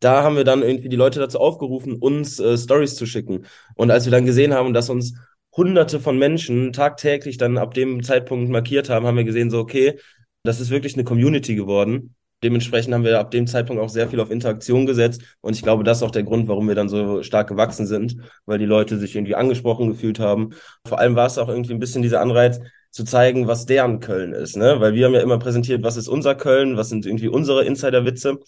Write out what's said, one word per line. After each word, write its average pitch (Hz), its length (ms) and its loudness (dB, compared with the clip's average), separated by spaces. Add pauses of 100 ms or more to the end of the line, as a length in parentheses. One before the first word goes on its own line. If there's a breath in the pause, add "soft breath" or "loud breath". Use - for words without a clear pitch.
da 131 220 4
haben 151 120 2
wir 139 80 2
dann 131 180 4
irgendwie 127 280 -2
die 123 80 -2
Leute 147 220 2
dazu 127 200 -2
aufgerufen, 131 560 -2
uns, 143 440 -2
äh, 117 180 2
Stories 135 380 0
zu 117 100 -8
schicken. 107 400 -8 (300 loud breath)
Und 117 140 2
als 120 160 4
wir 127 60 2
dann 123 140 6
gesehen 131 280 4
haben, 131 200 0
dass 120 160 0
uns 123 240 -4 (420 loud breath)
Hunderte 165 460 2
von 135 160 0
Menschen 131 560 0
tagtäglich 143 640 -2
dann 123 200 0
ab 113 160 -4
dem 127 300 -2
Zeitpunkt 123 460 -2
markiert 127 400 -2
haben, 117 160 0
haben 120 120 2
wir 117 60 2
gesehen, 113 260 0
so, 117 100 0
okay, 131 400 0 (440 loud breath)
das 117 160 -2
ist 123 100 -6
wirklich 135 260 -4
eine 127 100 -2
Community 120 500 2
geworden. 101 600 -2 (280)
Dementsprechend 120 500 0
haben 117 100 0
wir 113 160 4
ab 104 100 -4
dem 120 160 0
Zeitpunkt 120 380 -4
auch 110 60 -6
sehr 113 180 -2
viel 120 120 -4
auf 110 120 -4
Interaktion 120 560 0
gesetzt. 120 340 0 (200 loud breath)
Und 110 140 -4
ich 110 60 -10
glaube, 110 220 2
das 117 140 4
ist 123 60 -2
auch 113 60 -2
der 110 140 -2
Grund, 113 240 -2
warum 107 200 0
wir 104 60 0
dann 101 160 0
so 101 320 -2
stark 107 280 -2
gewachsen 107 360 -2
sind, 107 300 -4 (320 loud breath)
weil 104 100 -2
die 107 80 -2
Leute 107 320 2
sich 101 180 -6
irgendwie 104 200 -4
angesprochen 120 540 0
gefühlt 110 300 -4
haben. 110 320 -2 (360 loud breath)
Vor 113 100 -4
allem 120 180 2
war 120 120 4
es 127 100 -4
auch 120 120 -4
irgendwie 120 240 -6
ein 113 60 -6
bisschen 123 220 -4
dieser 120 200 0
Anreiz, 120 380 2 (300 loud breath)
zu - 140 -12
zeigen, 127 420 2
was 117 200 -2
deren 127 340 2
Köln 95 340 -6
ist, 76 240 -8
ne? 127 220 4
Weil 107 160 4
wir 127 100 4
haben 127 80 4
ja 123 80 4
immer 120 160 2
präsentiert, 120 460 -2
was 117 140 -2
ist 113 100 -10
unser 139 260 0
Köln, 135 440 2
was 110 120 -4
sind 107 160 -6
irgendwie 113 220 -4
unsere 135 360 0
Insider-Witze 131 840 0